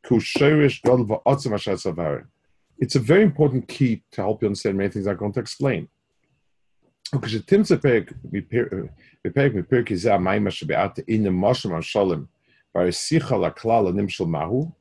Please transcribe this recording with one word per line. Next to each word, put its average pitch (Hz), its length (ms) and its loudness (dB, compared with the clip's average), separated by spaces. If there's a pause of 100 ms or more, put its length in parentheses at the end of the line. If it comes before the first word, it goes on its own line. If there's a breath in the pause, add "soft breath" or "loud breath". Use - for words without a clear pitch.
Ku 120 140 2
sheirish 143 640 2
gadol 123 220 4
va'atzim 120 480 0
asher 101 200 -2
tzavarim." 82 540 -4 (520)
It's - 180 -2
a 127 40 4
very 156 220 4
important 143 460 2
key 117 340 0 (100)
to 104 100 -6
help 107 200 -2
you 107 60 0
understand 98 280 -2
many 98 140 0
things 101 160 -6
I'm 101 100 -2
going 101 160 -6
to 123 80 -2
explain. 113 480 -4 (1300)
כשתמצא 147 540 2
פרק 120 360 0 (200)
מפר-, 101 540 -4 (380 soft breath)
בפרק 139 300 0
מפרק 117 400 0
זה 101 200 2
המים 98 320 0
אשר 90 200 -6
בעט, 95 320 -2 (100)
הנה 110 220 2
משל 98 420 0
המשלים, 82 520 0 (500)
והרי 87 180 2
שיחה - 440 -2
לכלל 104 500 0
הנמשל 98 380 -2
מהו 87 460 -4 (100)